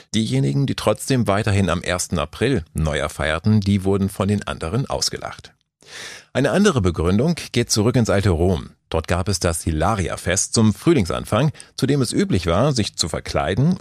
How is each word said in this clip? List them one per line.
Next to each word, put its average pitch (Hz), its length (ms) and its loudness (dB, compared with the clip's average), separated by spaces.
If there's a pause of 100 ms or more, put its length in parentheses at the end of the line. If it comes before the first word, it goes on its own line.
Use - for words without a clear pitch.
(140)
Diejenigen, 135 520 0
die - 100 -2
trotzdem 110 520 0
weiterhin 101 420 2
am 82 120 0
ersten 90 380 -4
April 107 440 -2 (100)
Neujahr 76 360 -2
feierten, 82 520 0
die 98 220 2
wurden 98 260 2
von 98 180 -4
den 101 200 0
anderen 82 420 -4
ausgelacht. - 640 -8 (800)
Eine 123 180 0
andere 170 300 2
Begründung 92 540 2 (160)
geht 120 200 0
zurück 113 240 2
ins 202 140 4
alte 98 200 2
Rom. 85 420 0 (180)
Dort 82 180 -2
gab 90 220 0
es 98 100 -2
das 85 240 -2
Hilaria-Fest 87 880 -2
zum 107 200 4
Frühlingsanfang, 110 760 0 (240)
zu - 120 -2
dem 139 140 2
es - 120 -2
üblich 185 320 0
war, 104 280 2
sich 110 220 -2
zu 85 140 -4
verkleiden 101 720 0